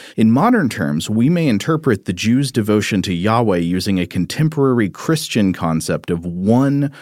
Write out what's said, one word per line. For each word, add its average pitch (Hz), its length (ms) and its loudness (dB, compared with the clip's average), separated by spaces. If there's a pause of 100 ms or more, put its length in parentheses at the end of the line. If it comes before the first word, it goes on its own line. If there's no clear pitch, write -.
(160)
In 113 160 4
modern 180 380 2
terms, 78 400 -4
we 113 200 2
may 165 180 0
interpret 131 580 0
the 98 80 -4
Jews' 123 380 0
devotion 107 500 0
to 92 120 -4
Yahweh 104 440 2
using 90 420 0
a 90 60 0
contemporary 127 840 0
Christian 117 640 -2
concept 82 580 -4
of 82 140 -4
one 123 680 0 (100)